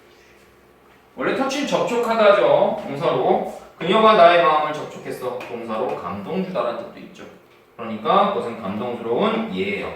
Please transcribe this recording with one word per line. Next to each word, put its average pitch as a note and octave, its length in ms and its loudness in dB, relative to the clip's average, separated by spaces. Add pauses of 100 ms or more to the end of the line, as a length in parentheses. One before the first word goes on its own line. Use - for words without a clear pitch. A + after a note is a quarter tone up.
(1160)
원래 - 200 -2
터치는 C4+ 300 -2
접촉하다죠. G#3 1200 2
동사로. C#3 760 -2 (160)
그녀가 A3 360 4
나의 E3+ 280 8
마음을 D3+ 300 2
접촉했어. - 680 -10
동사로 A2+ 600 -6
감동 G#2 440 -6
주다라는 - 420 -4
뜻도 - 200 -18
있죠. - 180 -20 (520)
그러니까 A#2 560 0
그것은 - 300 -6
감동스러운 G#2+ 920 -2
이해예요. G2 440 -4